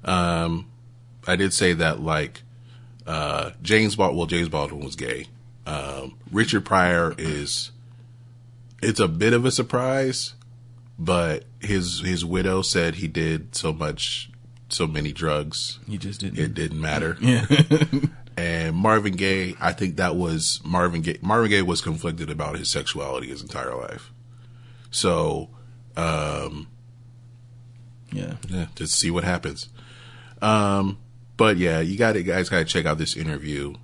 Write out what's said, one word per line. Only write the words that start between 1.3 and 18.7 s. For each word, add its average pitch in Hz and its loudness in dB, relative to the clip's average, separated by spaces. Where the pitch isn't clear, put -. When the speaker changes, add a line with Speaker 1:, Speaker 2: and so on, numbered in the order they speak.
Speaker 1:
did 95 2
say 90 4
that, 80 2
like, 76 -2
uh, 78 -4
James 107 4
Bald-, 95 4
well, 85 0
James 85 0
Baldwin 73 -4
was 65 -10
gay. 62 -6
Um, 69 -8
Richard 104 2
Pryor 87 4
is, 73 -4
it's 107 0
a 98 4
bit 92 2
of 120 4
a 127 4
surprise, 131 -2
but 82 0
his, 90 -2
his 87 -2
widow 92 0
said 85 0
he 87 -6
did 80 -2
so 82 -2
much, - -6
so 85 -2
many 76 -2
drugs. 76 -4
Speaker 2:
He 104 -6
just 98 -8
didn't. 95 -6
Speaker 1:
It 78 -2
didn't 78 -4
matter. 78 -2
Speaker 2:
Yeah. 117 4
<laughs> 147 8
Speaker 1:
And 82 -2